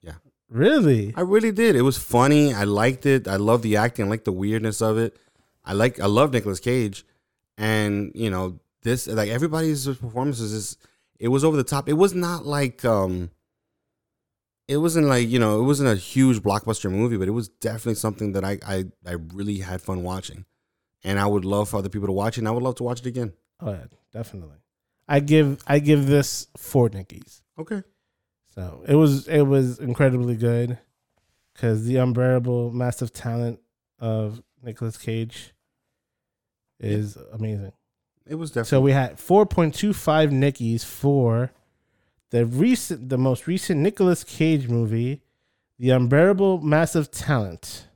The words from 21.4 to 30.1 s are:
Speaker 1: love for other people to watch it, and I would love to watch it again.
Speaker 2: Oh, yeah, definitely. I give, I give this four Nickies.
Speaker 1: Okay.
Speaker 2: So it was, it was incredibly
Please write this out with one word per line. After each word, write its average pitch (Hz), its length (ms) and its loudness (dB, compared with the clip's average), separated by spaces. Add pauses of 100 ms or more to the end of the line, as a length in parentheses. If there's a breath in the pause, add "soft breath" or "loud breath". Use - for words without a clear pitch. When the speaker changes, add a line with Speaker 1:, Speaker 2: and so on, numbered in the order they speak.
Speaker 1:
love 101 260 -2
for 107 80 -4
other 95 100 -6
people 101 200 -6
to 98 40 -2
watch 101 240 -2
it, 117 60 -6
and 110 60 -2
I - 40 -2
would 120 100 -4
love 127 140 -4
to - 60 -10
watch 120 180 -6
it 123 60 -12
again. 120 260 -8 (280)
Speaker 2:
Oh, 147 100 -8
yeah, 95 140 -10 (280)
definitely. 90 460 -14 (500)
I 143 120 4
give, 143 460 2
I 143 120 4
give 147 280 4
this 139 500 0
four 123 340 2
Nickies. - 500 -16 (180)
Speaker 1:
Okay. 190 240 -8 (720)
Speaker 2:
So 87 320 -12
it 147 80 4
was, 147 340 4
it 151 140 4
was 135 360 2
incredibly 123 580 0